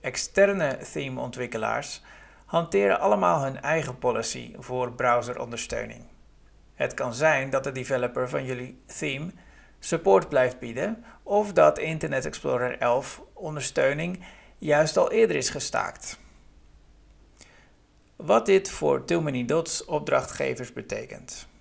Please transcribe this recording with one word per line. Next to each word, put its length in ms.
Externe 760
themeontwikkelaars 1080
hanteren 540
allemaal 420
hun 200
eigen 360
policy 600
voor 340
browserondersteuning. 1160
Het 200
kan 200
zijn 360
dat 140
de 80
developer 580
van 160
jullie 400
theme 460
support 500
blijft 300
bieden 440
of 300
dat 240
Internet 480
Explorer 540
elf 420
ondersteuning 880
juist 400
al 140
eerder 240
is 140
gestaakt. 720
Wat 300
dit 240
voor 360
Too 160
Many 240
Dots 400
opdrachtgevers 880
betekent. 760